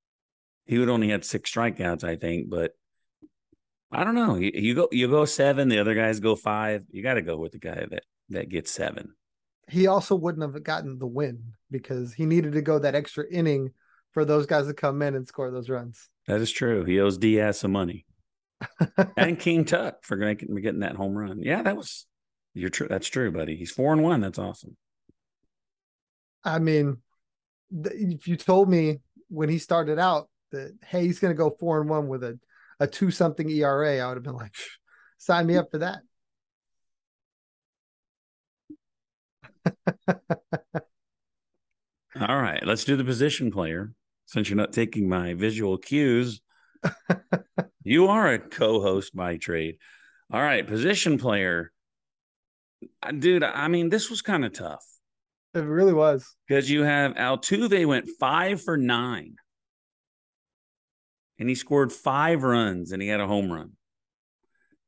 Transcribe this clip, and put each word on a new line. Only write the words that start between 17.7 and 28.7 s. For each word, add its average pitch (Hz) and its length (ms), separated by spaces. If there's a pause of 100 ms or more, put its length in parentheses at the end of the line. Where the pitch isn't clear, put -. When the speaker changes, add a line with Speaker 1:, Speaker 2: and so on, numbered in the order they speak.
Speaker 1:
money. 90 340 (540)
Speaker 2:
<laughs> - 560
Speaker 1:
And 165 220
King 165 280
Tuck - 380
for 104 120
making, 104 400
getting 101 240
that 98 160
home 98 180
run. 104 280
Yeah, 180 200
that 202 140
was, - 300 (480)
you're 90 160
true. - 180
That's 95 200
true, 123 220
buddy. 80 260
He's 82 140
four 139 220
and 156 100
one. 160 180
That's 95 180
awesome. - 380 (1700)
Speaker 2:
I 160 140
mean, 151 400 (720)
th-, 175 260
if 180 300
you 175 100
told 190 320
me 156 320 (280)